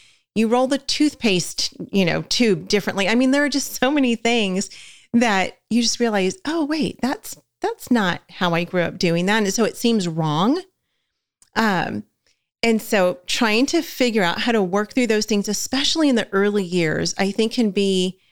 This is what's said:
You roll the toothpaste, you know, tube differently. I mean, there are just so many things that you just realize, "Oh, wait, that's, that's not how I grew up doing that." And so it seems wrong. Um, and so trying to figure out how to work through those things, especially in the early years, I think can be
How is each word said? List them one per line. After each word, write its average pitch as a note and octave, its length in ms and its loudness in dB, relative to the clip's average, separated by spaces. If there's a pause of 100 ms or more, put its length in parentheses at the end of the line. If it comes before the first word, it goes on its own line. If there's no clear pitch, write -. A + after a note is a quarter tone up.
(340)
You A3 120 2
roll B3 200 2
the C#4 100 0
toothpaste, - 960 -2 (180)
you G3 140 2
know, D#3+ 160 0
tube F#3 480 0
differently. G3 400 0
I A3 60 2
mean, B3+ 160 4
there C#4+ 160 2
are - 20 -2
just C4+ 320 -6
so B3+ 100 2
many C4 260 2
things G#3 520 0 (460)
that G#3+ 420 2 (140)
you A#3 100 2
just A#3 180 -2
realize, G3 460 0
"Oh, D#4 220 -2
wait, D4 340 -4
that's, - 380 -6 (240)
that's A4+ 280 -6
not F#3+ 380 0
how F3+ 240 -2
I E3+ 120 0
grew F3 180 -2
up E3 160 -6
doing E3+ 260 0
that." G#3 200 0
And G3 100 -2
so A3+ 100 0
it - 140 -2
seems A3+ 280 0
wrong. E3 540 0 (960)
Um, G#3 480 -2 (580)
and A3+ 200 2
so F3+ 440 0
trying A3+ 400 0
to E4 140 0
figure A3+ 420 0
out F3 180 -2
how A3+ 120 0
to A3 100 2
work G3+ 300 -2
through B3 140 2
those G#3+ 180 0
things, G3+ 240 -2
especially C#4+ 600 0
in B3 60 4
the G#3+ 140 -2
early G3+ 320 2
years, E3+ 540 -2
I G3 140 0
think A3 220 -2
can A3+ 180 2
be F#3 480 0 (120)